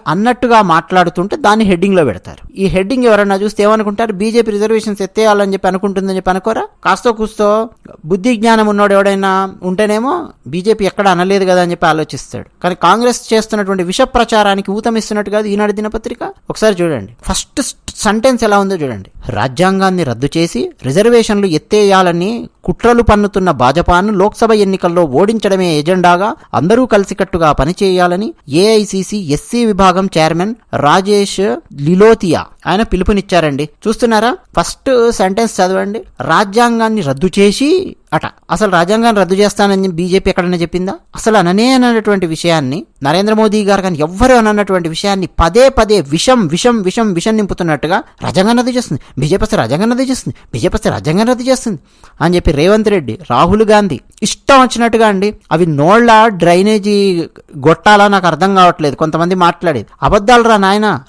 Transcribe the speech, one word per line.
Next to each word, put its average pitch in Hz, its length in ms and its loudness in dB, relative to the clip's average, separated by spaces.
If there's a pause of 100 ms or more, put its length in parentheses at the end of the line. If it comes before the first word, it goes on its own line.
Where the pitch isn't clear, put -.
అన్నట్టుగా 226 540 2
మాట్లాడుతుంటే 175 720 0
దాన్ని 220 300 2
హెడ్డింగ్ 190 300 0
లో 165 100 4
పెడతారు. - 520 -8
ఈ 190 80 -2
హెడ్డింగ్ 190 380 -2
ఎవరన్నా 208 320 2
చూస్తే 208 280 -2
ఏమనుకుంటారు? 214 500 0
బీజేపీ 220 380 -2
రిజర్వేషన్స్ 208 500 -2
ఎత్తేయాలని 202 520 0
చెప్పి 190 140 -2
అనుకుంటుందని 190 480 -4
చెప్పి 185 140 -4
అనుకోరా? 220 380 -2 (160)
కాస్తో 190 280 0
కూస్తో 214 580 -2 (360)
బుద్ధి 196 300 0
జ్ఞానం 220 320 2
ఉన్నోడు 202 260 2
ఎవడైనా 196 600 0 (100)
ఉంటేనేమో 214 640 -4 (200)
"బీజేపీ 190 380 -2
ఎక్కడ 202 220 -2
అనలేదు 190 380 0
కదా" 180 160 2
అని 175 100 0
చెప్పి 175 160 -2
ఆలోచిస్తాడు. - 760 -6
కానీ 180 200 -2
కాంగ్రెస్ 226 500 0
చేస్తున్నటువంటి 208 500 -2
విష 185 180 -2
ప్రచారానికి 214 680 0
ఊతమిస్తున్నట్టు 214 600 -4
కాదు 214 160 -2
ఈనాడు 208 240 -2
దినపత్రిక. 226 640 -8 (160)
ఒకసారి 202 340 0
చూడండి, 131 320 -6 (140)
ఫస్ట్ - 320 -6 (360)
సెంటెన్స్ 226 460 0
ఎలా 208 160 2
ఉందో 196 160 -2
చూడండి. 123 360 -8 (180)
"రాజ్యాంగాన్ని 180 720 0
రద్దు 123 340 -4
చేసి 233 340 -4 (140)
రిజర్వేషన్లు 208 600 2
ఎత్తేయాలని 190 1040 0 (140)
కుట్రలు 240 380 2
పన్నుతున్న 208 500 2
భాజపాను 175 640 2
లోక్సభ 208 400 2
ఎన్నికల్లో 190 500 0
ఓడించడమే 185 760 0
ఎజెండాగా 175 560 0 (180)
అందరూ 214 320 2
కలిసికట్టుగా 190 640 0
పనిచేయాలని 190 800 -2 (160)
ఏఐసీసీ 196 680 0
ఎస్సీ 202 480 -4
విభాగం 190 520 2
చైర్మన్ 170 380 -2 (200)
రాజేష్ 196 800 0 (240)
లిలోతియా 180 640 2 (220)
ఆయన 190 160 0
పిలుపునిచ్చారండి." 180 880 -2 (180)
చూస్తున్నారా? 226 500 0 (220)
ఫస్ట్ 233 520 0
సెంటెన్స్ 214 500 0
చదవండి, 196 400 -2 (200)
"రాజ్యాంగాన్ని 220 800 0
రద్దు 139 280 -2 (100)
చేసి" 269 560 0 (180)
అట. 156 80 -2 (300)
అసలు 190 200 -2
రాజ్యాంగాన్ని 208 500 2
రద్దు 180 120 0
చేస్తానని 196 540 0
బీజేపీ 185 420 -2
ఎక్కడైనా 180 280 -2
చెప్పిందా? 175 360 -4 (220)
అసలు 220 220 0
అననే 196 360 2
అనటువంటి 220 520 0
విషయాన్ని 160 600 -2 (180)
నరేంద్ర 190 300 0
మోదీ 214 300 2
గారు 196 180 0
కానీ 180 160 -4
ఎవ్వరు 190 360 2
అనన్నటువంటి 208 560 0
విషయాన్ని 196 400 -4 (140)
పదే 226 260 4
పదే 214 320 2
విషం, 196 460 0
విషం, 220 340 0
విషం, 196 320 -2
విషం 220 220 -2
నింపుతున్నట్టుగా 180 680 -2 (200)
"రాజ్యాంగం 190 340 0
రద్దు 247 140 0
చేస్తుంది, 240 300 -4 (180)
బీజేపీ 156 240 -2
వస్తే 208 140 -2
రాజ్యాంగం 156 340 -2
రద్దు 247 120 -2
చేస్తుంది, 254 320 -6 (180)
బీజేపీ 127 220 -2
వస్తే - 140 -2
రాజ్యాంగం 147 360 -2
రద్దు 247 180 -2
చేస్తుంది" 247 360 -2 (420)
అని 175 140 2
చెప్పి 175 160 0
రేవంత్ 202 380 2
రెడ్డి, 147 300 -2 (120)
రాహుల్ 175 320 2
గాంధీ 202 360 2 (240)
ఇష్టం 262 380 2
వచ్చినట్టుగా 233 460 2
అండి. 208 280 -2 (160)
అవి 165 140 2
నోళ్ళ 214 640 4
డ్రైనేజీ 196 960 2 (440)
గొట్టాలా 202 400 4
నాకు 190 200 2
అర్థం 175 280 0
కావట్లేదు 180 400 2
కొంతమంది 165 400 -2
మాట్లాడేది. 175 500 0 (180)
"అబద్ధాలు 214 400 4
రా 226 140 2
నాయన, 196 520 0